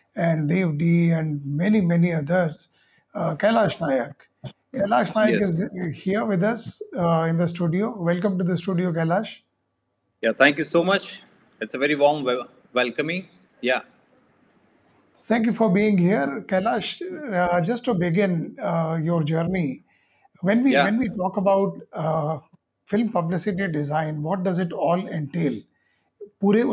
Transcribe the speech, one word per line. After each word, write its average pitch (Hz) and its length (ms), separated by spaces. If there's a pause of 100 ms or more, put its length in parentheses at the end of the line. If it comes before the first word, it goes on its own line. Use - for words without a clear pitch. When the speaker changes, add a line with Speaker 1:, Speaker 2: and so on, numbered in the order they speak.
(160)
Speaker 1:
and 165 320
Dev 165 300
D 170 340
and 156 340
many, 180 360
many 170 320
others, 160 560 (440)
uh, 165 220
Kailash 214 440
Nayak. 131 340 (600)
Kailash 214 380
Nayak 220 300
Speaker 2:
Yes. 175 180
Speaker 1:
is 180 440
here 202 200
with 196 200
us, - 380 (160)
uh, 170 340
in 165 40
the 170 120
studio. 175 440 (180)
Welcome 180 280
to 180 80
the 180 100
studio, 180 380
Kailash. 165 460 (800)
Speaker 2:
Yeah, 113 100
thank 139 280
you 156 40
so 165 180
much. 185 400 (380)
It's 110 140
a 135 40
very 147 180
warm 143 280
wel-, 123 240 (240)
welcoming. 147 560 (340)
Yeah. 120 200 (1300)
Speaker 1:
Thank - 320
you 240 80
for 226 200
being 202 240
here. 175 500
Kailash, 202 540 (340)
uh, 175 240
just 226 260
to 247 80
begin, 175 680
uh, 165 420
your 165 200
journey, 165 600 (560)
when 214 240
we, 269 80
Speaker 2:
Yeah. 269 140
Speaker 1:
when 214 120
we 247 120
talk 185 260
about, 196 460 (100)
uh, 156 460 (480)
film 220 260
publicity 185 560
design, 151 540
what 175 220
does 180 160
it 175 120
all 175 360
entail? 147 540 (800)
पूरे 208 200 (100)